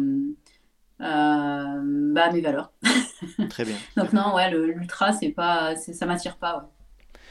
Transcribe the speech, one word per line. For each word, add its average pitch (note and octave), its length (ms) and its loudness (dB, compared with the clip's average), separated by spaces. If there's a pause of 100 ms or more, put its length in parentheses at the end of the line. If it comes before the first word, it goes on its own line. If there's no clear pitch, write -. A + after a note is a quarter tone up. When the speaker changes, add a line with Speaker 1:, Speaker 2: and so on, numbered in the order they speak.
(1000)
Speaker 1:
à, D3 800 0
bah, D3 440 2
à - 60 2
mes E3+ 80 0
valeurs. D3 300 -2 (120)
<laughs> A3 680 0
Speaker 2:
Très - 140 -4
bien. - 120 -4 (200)
Speaker 1:
Donc G#3 160 0
non, G3+ 220 2
ouais, F#3 160 4
le... D#3+ 220 0
l'ultra, F3 400 -2
c'est E3 180 -2
pas, E3+ 460 0
c'est... E3+ 160 -12
ça E3+ 140 -6
m'attire F3 300 -4
pas, E3+ 220 -4
ouais. - 60 -12 (680)